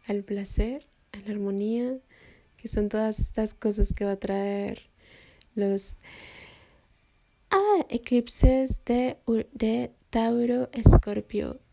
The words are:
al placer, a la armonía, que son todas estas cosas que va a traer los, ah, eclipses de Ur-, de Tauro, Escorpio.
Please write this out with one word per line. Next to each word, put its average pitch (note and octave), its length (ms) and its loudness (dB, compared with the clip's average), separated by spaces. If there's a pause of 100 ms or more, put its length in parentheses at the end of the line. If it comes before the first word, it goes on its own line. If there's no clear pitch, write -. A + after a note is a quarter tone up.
al G3+ 160 -4
placer, G#3 640 -4 (240)
a G#3 80 -16
la G3+ 120 -10
armonía, G#3 680 -2 (600)
que - 100 -14
son G#3 220 -2
todas G#3+ 300 -2
estas - 340 -4
cosas G#3 400 0
que G3+ 120 -4
va G3+ 60 -2
a G3 80 -4
traer G3+ 720 -4 (680)
los, G3 420 -2 (1500)
ah, G4 380 4
eclipses B3 960 2
de B3 400 0
Ur-, A3+ 260 0
de A#3 400 -2 (180)
Tauro, A#3+ 640 0
Escorpio. G#3 840 2 (140)